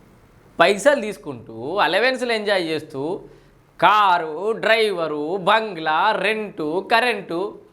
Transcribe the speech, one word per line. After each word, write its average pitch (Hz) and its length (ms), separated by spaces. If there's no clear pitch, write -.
పైసలు 208 400
తీసుకుంటూ, 135 800
అలవెన్స్‌లు 226 540
ఎంజాయ్ 202 340
చేస్తూ, 151 540
కారు, 180 720
డ్రైవరు, 180 840
బంగ్లా, 185 720
రెంటు, 190 840
కరెంటు 208 640